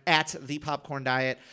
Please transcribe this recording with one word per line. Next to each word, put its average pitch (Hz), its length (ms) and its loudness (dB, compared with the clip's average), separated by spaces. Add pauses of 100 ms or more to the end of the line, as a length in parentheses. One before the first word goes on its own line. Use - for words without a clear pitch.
at 156 320 4
The 143 180 -6
Popcorn 147 460 -6
Diet. 131 340 0 (140)